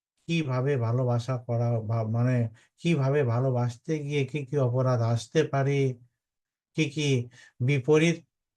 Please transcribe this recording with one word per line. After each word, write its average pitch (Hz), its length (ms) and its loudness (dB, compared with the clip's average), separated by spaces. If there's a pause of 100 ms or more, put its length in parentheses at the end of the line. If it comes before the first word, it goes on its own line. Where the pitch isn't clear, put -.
(260)
কিভাবে 143 500 0
ভালোবাসা 120 580 0 (120)
করা, 117 340 0
বা 110 220 -2
মানে 117 460 0 (300)
কিভাবে 147 460 0
ভালোবাসতে 123 760 -2
গিয়ে 147 280 -2
কি 143 200 -6
কি 147 120 -4
অপরাধ 127 420 0
আসতে 117 440 0
পারে, 139 340 0 (960)
কি 156 160 0
কি 147 180 -2 (520)
বিপরীত 151 580 2 (380)